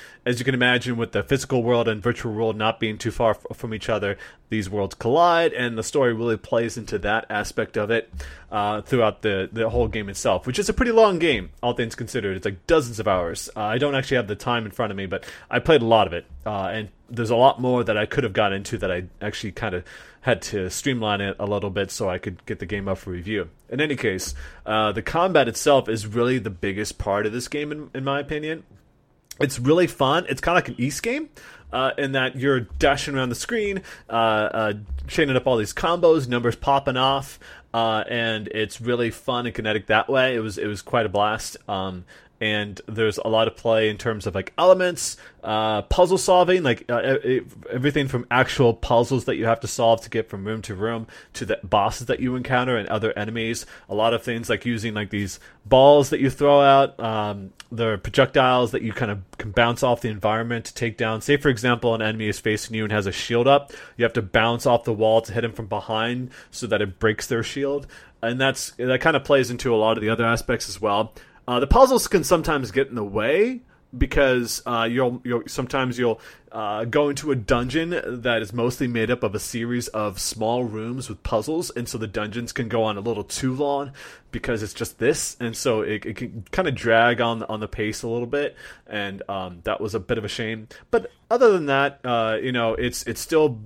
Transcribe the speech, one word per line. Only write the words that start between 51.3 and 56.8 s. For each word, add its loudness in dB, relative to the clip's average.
to -8
the -2
bosses 0
that -2
you -2
encounter 0
and -4
other 0
enemies. -4
A -6
lot 4
of -2
things -4
like -2
using, -2
like, -4
these -6
balls 8
that 0
you 2
throw 6
out, 6